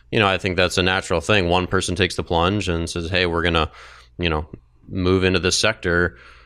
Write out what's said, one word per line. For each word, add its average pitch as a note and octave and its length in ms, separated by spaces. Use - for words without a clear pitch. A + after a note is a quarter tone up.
You B2 80
know, G#2 80
I F#2+ 100
think F2+ 200
that's F2+ 200
a F#2 60
natural F#2 380
thing. F#2+ 280
One F2+ 160
person F2+ 300
takes F2+ 200
the F2+ 80
plunge F2+ 460
and E2+ 180
says, E2+ 220
"Hey, F2+ 160
we're E2+ 160
gonna, E2 300
you F2 100
know, D2+ 180
move F#2 360
into F#2 160
this F2+ 180
sector." F2 640